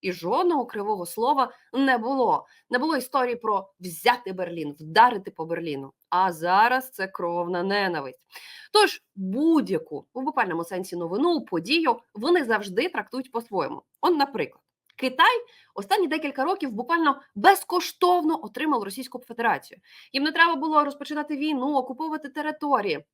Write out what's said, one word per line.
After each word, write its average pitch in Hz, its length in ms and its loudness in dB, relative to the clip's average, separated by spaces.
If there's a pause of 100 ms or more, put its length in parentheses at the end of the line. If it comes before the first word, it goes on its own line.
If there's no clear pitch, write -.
І 185 120 -4
жодного 247 540 0
кривого 202 400 -4
слова 247 460 0 (200)
не 262 260 2
було. 226 480 2 (240)
Не 247 80 0
було 311 180 0
історії 247 400 0
про 208 340 -2 (100)
взяти 190 520 -2
Берлін, 170 480 -6
вдарити 196 500 4
по 160 160 -8
Берліну. 160 460 -6 (180)
А 180 220 2
зараз 208 580 2
це 190 180 -8
кровна 175 540 -4
ненависть. 185 580 -2 (520)
Тож 415 300 4 (120)
будь-яку, 196 1000 0
у 254 80 -6
буквальному 190 420 -2
сенсі, 185 320 -8
новину, 226 480 0
подію 233 560 0 (140)
вони 294 300 2
завжди 208 440 0
трактують 254 440 -8
по-своєму. 196 500 -4 (180)
Он, 339 160 2
наприклад, 269 460 -2 (340)
Китай 330 480 2 (300)
останні 349 340 0
декілька 285 360 -2
років 330 280 -2
буквально 269 480 0 (140)
безкоштовно 349 1120 2
отримав 277 380 -2
Російську 240 360 -10
Федерацію. 226 640 -2 (320)
Їм 277 100 0
не 302 100 0
треба 330 240 4
було 302 280 2
розпочинати 294 520 -6
війну, 285 400 -2
окуповувати 277 520 -6
території. 277 840 -2